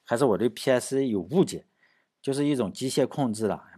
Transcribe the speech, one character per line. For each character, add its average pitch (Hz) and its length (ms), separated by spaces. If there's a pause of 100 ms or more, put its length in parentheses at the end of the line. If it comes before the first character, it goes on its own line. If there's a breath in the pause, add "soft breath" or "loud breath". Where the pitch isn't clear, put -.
还 117 120
是 127 80
我 107 140
对 113 100
P - 240
L 123 80
C 135 300
有 101 100
误 131 240
解， - 220 (560)
就 139 100
是 143 140
一 147 100
种 107 160
机 127 180
械 135 160
控 123 280
制 107 140
了， 90 140 (160)